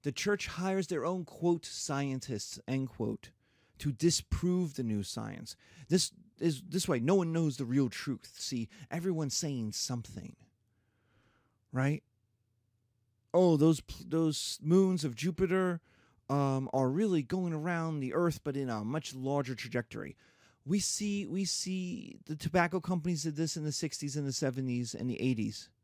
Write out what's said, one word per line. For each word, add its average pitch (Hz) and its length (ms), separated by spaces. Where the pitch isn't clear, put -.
The 143 80
church - 340
hires 190 400
their 147 180
own, 180 200
quote, 170 420
"scientists," 135 1000
end 135 220
quote, - 400
to 143 100
disprove 170 840
the 127 100
new 107 180
science. - 540
This 180 240
is, 143 240
this 165 240
way, 135 140
no 156 160
one 170 160
knows 160 240
the 139 80
real 127 240
truth. - 500
See, 117 300
everyone's 165 480
saying 123 360
something, - 640
right? 135 320
Oh, 175 220
those 156 240
pl-, - 280
those 160 540
moons 185 420
of 123 120
Jupiter, 180 640
um, 135 420
are 131 160
really 175 360
going 175 280
around 160 460
the 131 160
Earth, 165 300
but 139 120
in 135 140
a 107 140
much 139 280
larger 131 440
trajectory. 117 600
We 185 160
see, 202 440
we 185 220
see 185 800
the 156 100
tobacco 170 420
companies 170 440
did 151 140
this 160 200
in 151 80
the 151 80
sixties 147 440
and 143 120
the 131 60
seventies 127 600
and 123 140
the 120 100
eighties. 110 520